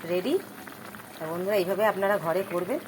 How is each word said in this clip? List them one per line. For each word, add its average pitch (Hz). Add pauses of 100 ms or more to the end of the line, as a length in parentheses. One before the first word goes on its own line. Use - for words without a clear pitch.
(100)
রেডি। 185 (800)
তা 160
বন্ধুরা, 185
এইভাবে 190 (100)
আপনারা 196 (100)
ঘরে 170 (100)
করবেন 180